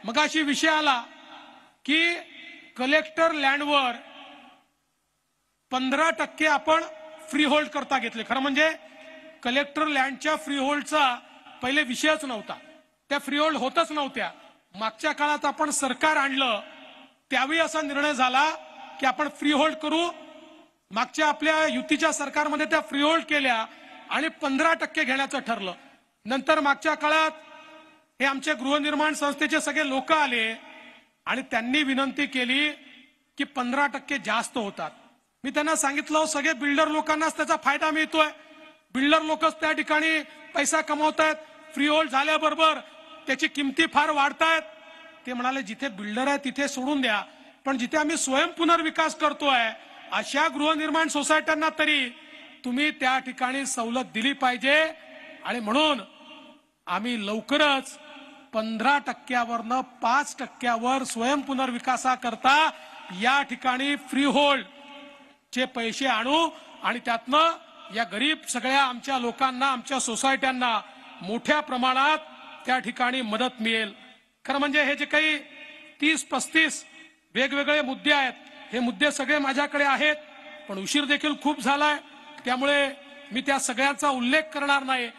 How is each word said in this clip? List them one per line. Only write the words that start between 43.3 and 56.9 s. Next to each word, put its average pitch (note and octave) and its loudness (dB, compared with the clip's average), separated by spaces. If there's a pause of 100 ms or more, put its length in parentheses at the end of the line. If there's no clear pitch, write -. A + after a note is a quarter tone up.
किमती C#4+ 0
फार D4+ 4
वाढतायत." D#4 2 (640)
ते B3 -8
म्हणाले, B3+ -2
"जिथे G#3+ -8
बिल्डर G#3+ -4
आहे C#4+ 0
तिथे C#4 -2
सोडून C4+ -2
द्या, G#3+ 0 (420)
पण C4+ 0
जिथे B3 -2
आम्ही D4+ 2
स्वयं C4+ 2
पुनर्विकास E4 2
करतोय C#4 0 (420)
अशा A#3+ 0
गृहनिर्माण D#4 0
सोसायट्यांना D#4 0 (100)
तरी D4 2 (560)
तुम्ही C4 0
त्या C4 0
ठिकाणी C4 -4
सवलत A#3+ -4
दिली A#3 0
पाहिजे." C4 2 (680)
आणि A3+ -4
म्हणून C4+ 2 (840)
आम्ही G#3 -2 (120)